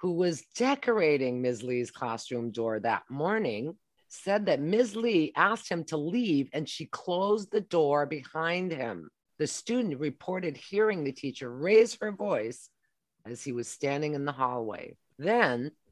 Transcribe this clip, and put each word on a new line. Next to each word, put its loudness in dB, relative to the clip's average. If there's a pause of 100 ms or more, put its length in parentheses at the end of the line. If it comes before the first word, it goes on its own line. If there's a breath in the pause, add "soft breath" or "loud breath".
who -2
was 0 (140)
decorating 2
Miz 0
Lee's -2
classroom -4
door -2
that 0
morning -2 (320)
said -2
that 4
Miz 2
Lee 2
asked 2
him -2
to -4
leave 0
and -2
she -10
closed -2
the 2
door 2
behind -2
him. -6 (280)
The 0
student -2
reported -4
hearing 0
the -2
teacher -8
raise 6
her -6
voice -4 (560)
as -12
he -6
was -6
standing -2
in -4
the -2
hallway. -4 (220)
Then 2 (220)